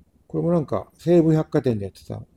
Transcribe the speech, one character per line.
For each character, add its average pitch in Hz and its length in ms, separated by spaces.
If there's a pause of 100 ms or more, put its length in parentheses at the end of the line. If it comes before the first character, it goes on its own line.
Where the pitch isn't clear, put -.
(280)
こ 160 100
れ 156 60
も 170 80
な 170 80
ん 139 60
か、 - 300
西 175 240
武 160 140
百 156 160
貨 151 100
店 123 180
で 98 80
や 92 40
っ - 20
て - 140
た、 107 160 (140)